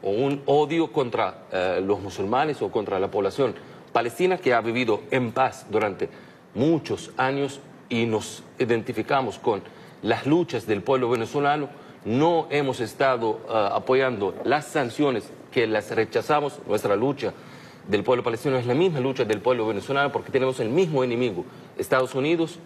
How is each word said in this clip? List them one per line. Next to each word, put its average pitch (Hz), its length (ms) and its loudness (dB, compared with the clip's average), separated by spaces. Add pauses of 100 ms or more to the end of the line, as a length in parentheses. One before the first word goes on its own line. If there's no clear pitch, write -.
o 98 100 -4
un 139 360 0
odio 151 460 2
contra, 113 580 -2
eh, 92 340 0
los 98 160 0
musulmanes 107 640 -2
o 101 80 -2
contra 98 300 -2
la 95 100 0
población 101 420 0 (400)
palestina 170 460 0
que 127 160 2
ha 117 60 4
vivido 113 400 0 (100)
en 123 220 0
paz - 360 -2
durante 101 400 0 (460)
muchos 135 640 0
años 135 420 -2 (300)
y 117 180 0
nos - 380 -4 (160)
identificamos 117 800 0
con 101 200 0 (420)
las 113 220 0
luchas 139 440 0
del 104 140 0
pueblo 127 280 2
venezolano. 143 580 0 (360)
No 151 460 2
hemos 139 300 0
estado, 117 680 0
eh, 107 240 2
apoyando 113 640 2 (100)
las 143 220 0
sanciones 131 640 0 (200)
que 117 160 2
las 107 240 0
rechazamos. 120 760 0
Nuestra 101 280 0
lucha 117 400 0 (540)
del 101 160 0
pueblo 123 180 2
palestino 120 340 0
es 120 100 0
la 123 80 2
misma 160 260 2
lucha 127 240 0
del 107 160 0
pueblo 117 260 2
venezolano 135 460 0
porque - 180 -4
tenemos 131 300 0
el 110 80 0
mismo 151 340 2
enemigo, 117 420 0 (320)
Estados 131 380 0
Unidos 160 520 0